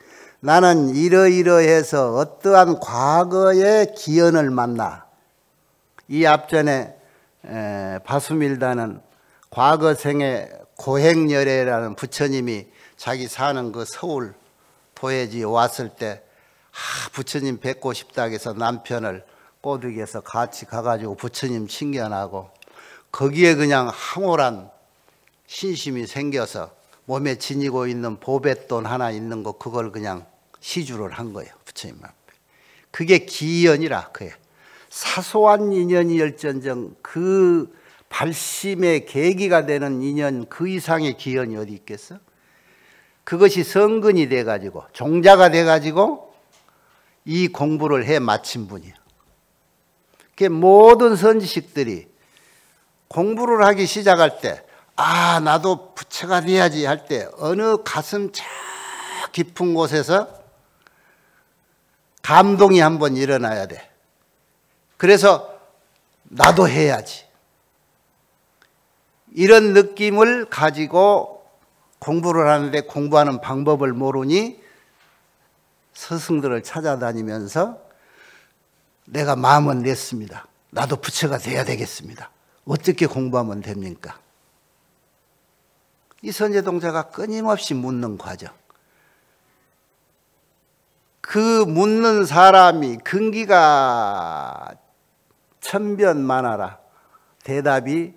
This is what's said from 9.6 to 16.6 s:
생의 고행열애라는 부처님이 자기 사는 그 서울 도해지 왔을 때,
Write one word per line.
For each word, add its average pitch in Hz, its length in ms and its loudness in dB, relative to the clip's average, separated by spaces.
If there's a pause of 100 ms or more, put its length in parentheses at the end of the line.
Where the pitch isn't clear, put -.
생의 139 560 -4 (280)
고행열애라는 135 1160 0
부처님이 127 720 -6 (280)
자기 127 320 -8
사는 131 420 -6
그 113 140 -12
서울 131 480 -10 (640)
도해지 123 500 -6
왔을 117 460 -2
때, 104 320 -12 (480)